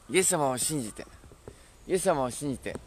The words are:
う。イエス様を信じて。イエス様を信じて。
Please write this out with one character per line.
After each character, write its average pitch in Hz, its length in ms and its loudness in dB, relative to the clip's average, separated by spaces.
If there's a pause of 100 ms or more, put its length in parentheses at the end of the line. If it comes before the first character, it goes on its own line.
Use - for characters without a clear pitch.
(100)
う。 123 40 0
イ 170 40 6
エ 190 40 6
ス 180 100 2
様 147 180 4
を 127 80 -2
信 151 240 -2
じ 104 100 -8
て。 - 140 -14 (800)
イ 165 80 0
エ 190 40 2
ス 185 100 2
様 160 160 4
を 123 60 0
信 143 220 -4
じ 113 60 -6
て。 - 180 -6 (100)